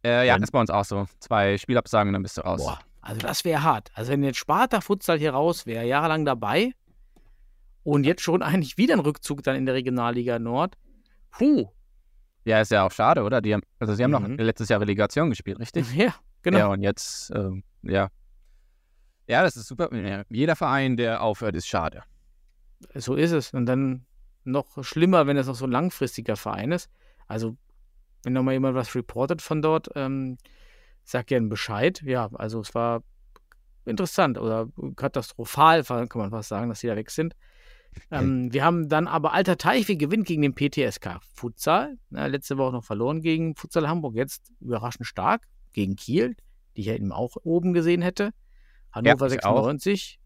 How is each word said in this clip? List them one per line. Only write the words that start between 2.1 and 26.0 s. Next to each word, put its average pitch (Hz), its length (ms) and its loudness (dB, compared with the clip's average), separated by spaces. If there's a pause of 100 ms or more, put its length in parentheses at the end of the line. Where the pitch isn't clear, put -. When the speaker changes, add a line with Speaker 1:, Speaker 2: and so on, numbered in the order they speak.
Speaker 1:
dann 98 80 -2
bist - 160 -8
du - 40 -6
raus. 92 200 -2
Speaker 2:
Boah, - 160 -4 (220)
also 110 200 -10
das 135 240 -4
wär 156 180 0
hart. 135 320 0
Also 120 180 -4
wenn 143 120 2
jetzt 135 140 -2
Sparta 202 420 2
Futsal 180 380 0
hier 147 140 0
raus 156 340 0
wär, 117 180 -4
jahrelang 151 400 2
dabei 139 480 0 (1080)
und 147 220 2
jetzt 156 180 2
schon 170 200 2
eigentlich 156 360 0
wieder 269 160 6
ein 202 60 4
Rückzug 147 420 -4
dann 135 140 0
in 131 100 -2
der 127 80 2
Regionalliga 120 640 0
Nord. 123 380 -2 (540)
Puh. 247 380 2 (760)
Speaker 1:
Ja, 110 160 4
ist 107 100 2
ja 101 140 6
auch 95 80 2
schade, 127 300 4
oder? 110 180 2
Die 104 140 0
haben, 101 80 0 (160)
also 107 160 0
sie 113 100 2
haben 135 60 4
Speaker 2:
Mhm. 120 260 0
Speaker 1:
noch 113 80 -2
letztes 113 240 0
Jahr 107 120 4
Relegation 104 500 2
gespielt, 98 300 -6
richtig? 117 260 -4
Speaker 2:
<laughs> 120 80 -6
Ja, 208 200 2 (280)
genau. - 160 4
Speaker 1:
Ja, - 100 6
und 98 140 0
jetzt, - 520 -4
ähm, 95 300 -4 (180)
ja. 95 280 0 (1160)
Ja, 127 160 4
das 180 140 2
ist 113 100 -12
super. 135 280 -4
Ja, 98 340 -6
jeder 147 280 0
Verein, 135 420 0
der 113 240 0
aufhört, 107 340 -2
ist 87 100 -6
schade. - 360 -4 (920)
Speaker 2:
So 127 220 -6
ist 165 160 2
es. 147 220 -2
Und 123 120 0
dann 127 400 -2 (380)
noch 135 400 -6
schlimmer, 165 420 4
wenn 143 120 2
es 131 80 0
noch 135 80 -6
so 123 100 -6
ein 131 60 -4
langfristiger 120 680 -2